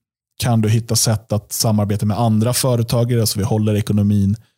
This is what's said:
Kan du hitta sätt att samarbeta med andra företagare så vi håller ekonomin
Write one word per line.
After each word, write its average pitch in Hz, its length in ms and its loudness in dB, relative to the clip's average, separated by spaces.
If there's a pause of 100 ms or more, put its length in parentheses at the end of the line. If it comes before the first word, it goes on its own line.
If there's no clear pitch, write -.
(380)
Kan 117 220 0
du 107 80 2
hitta 113 280 0
sätt - 360 -2
att 104 200 -4
samarbeta 104 540 0
med 104 120 -2
andra 113 340 2
företagare 117 760 0
så - 120 -4
vi 98 60 -2
håller 107 300 0
ekonomin 104 600 2 (220)